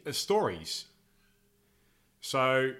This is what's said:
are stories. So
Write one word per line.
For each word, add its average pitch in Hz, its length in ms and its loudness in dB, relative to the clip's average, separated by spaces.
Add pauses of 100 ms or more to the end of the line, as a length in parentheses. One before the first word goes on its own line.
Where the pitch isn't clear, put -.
are 143 80 -6
stories. 113 720 -2 (1400)
So 131 580 2